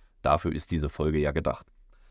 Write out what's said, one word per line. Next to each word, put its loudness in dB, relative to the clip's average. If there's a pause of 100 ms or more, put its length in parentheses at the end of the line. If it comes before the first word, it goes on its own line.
(200)
Dafür 2
ist -6
diese 0
Folge 0
ja 2
gedacht. -2 (440)